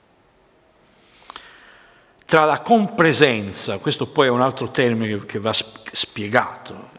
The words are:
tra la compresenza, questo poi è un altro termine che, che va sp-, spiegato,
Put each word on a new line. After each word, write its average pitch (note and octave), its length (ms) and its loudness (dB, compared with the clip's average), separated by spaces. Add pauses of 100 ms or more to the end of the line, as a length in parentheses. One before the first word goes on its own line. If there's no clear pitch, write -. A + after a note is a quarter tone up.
(2250)
tra D#3 180 4
la D3 160 2
compresenza, C3+ 1200 2
questo C#3 300 -4
poi C#3 200 2
è - 20 2
un A#2+ 120 2
altro B2+ 280 -2
termine A#2 380 0
che, G2+ 180 -6
che - 140 -8
va G#2+ 140 -2
sp-, - 400 -8
spiegato, - 1040 -4